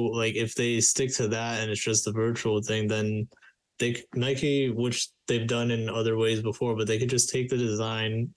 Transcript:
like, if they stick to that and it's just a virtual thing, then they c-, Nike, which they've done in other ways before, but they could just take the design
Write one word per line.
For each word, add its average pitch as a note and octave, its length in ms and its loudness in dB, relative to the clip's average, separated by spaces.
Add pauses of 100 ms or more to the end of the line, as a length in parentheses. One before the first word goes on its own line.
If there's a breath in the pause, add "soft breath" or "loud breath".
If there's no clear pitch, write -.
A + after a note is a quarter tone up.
like, A2+ 320 0
if A2+ 200 -2
they A#2+ 240 2
stick B2+ 360 2
to A#2 140 0
that A2+ 320 -2
and A2 100 -2
it's G#2 120 -2
just A2 240 0
a G#2+ 40 0
virtual A2 500 0
thing, G#2+ 260 -2
then G#2+ 400 0 (520 loud breath)
they A#2+ 160 0
c-, - 80 -10 (100)
Nike, C3+ 560 0
which A#2+ 400 -2 (180)
they've A2+ 200 0
done A#2+ 240 0
in A2+ 180 -2
other A2+ 260 0
ways A2 280 2
before, A2+ 320 0
but A2 100 0
they A2 140 0
could B2 100 0
just B2 220 2
take B2+ 180 -2
the C3 80 0
design A2 800 -2